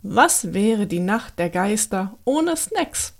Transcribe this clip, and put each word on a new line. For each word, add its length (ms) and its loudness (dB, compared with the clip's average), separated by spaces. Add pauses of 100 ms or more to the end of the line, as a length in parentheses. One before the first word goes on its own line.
Was 500 2
wäre 360 2
die 120 -2
Nacht 380 -2
der 140 0
Geister 720 -2
ohne 320 2
Snacks? 640 -4